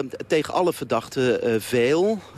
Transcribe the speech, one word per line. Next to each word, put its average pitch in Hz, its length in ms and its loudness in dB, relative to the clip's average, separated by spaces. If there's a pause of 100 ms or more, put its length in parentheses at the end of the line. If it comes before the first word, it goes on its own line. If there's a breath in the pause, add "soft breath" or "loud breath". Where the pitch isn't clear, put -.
(260)
tegen 156 280 0
alle 175 180 2
verdachten, 120 720 0
eh, 117 160 2
veel. 151 600 2 (200 loud breath)